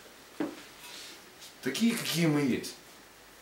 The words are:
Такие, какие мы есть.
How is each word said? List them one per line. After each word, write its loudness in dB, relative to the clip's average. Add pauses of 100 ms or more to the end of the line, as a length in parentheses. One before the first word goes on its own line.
(1600)
Такие, 2
какие 2
мы 6
есть. 0 (680)